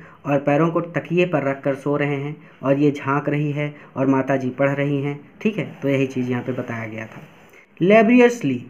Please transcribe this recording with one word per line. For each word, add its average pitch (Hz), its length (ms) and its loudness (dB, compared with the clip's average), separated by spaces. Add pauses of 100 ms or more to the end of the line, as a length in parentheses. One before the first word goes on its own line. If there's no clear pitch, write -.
(260)
और 143 120 0
पैरों 147 320 2
को 165 120 -2
तकिए 170 440 -2
पर 160 180 -2
रखकर 135 320 -2
सो 143 220 -4
रहे 143 180 -2
हैं 143 220 -8 (260)
और 139 160 2
ये 147 120 4
झांक 143 380 -2
रही 147 220 -2
है 147 240 -6 (200)
और 135 120 0
माताजी 135 420 0
पढ़ 139 200 0
रही 143 320 -2
हैं, 143 180 -6 (220)
ठीक 214 160 -2
है, - 240 -8
तो 135 80 -2
यही 135 180 2
चीज़ 127 240 -4
यहाँ 123 120 -4
पे 127 80 -4
बताया 117 360 -8
गया 110 180 -12
था। - 160 -18 (600)
Laboriously, 220 760 6 (120)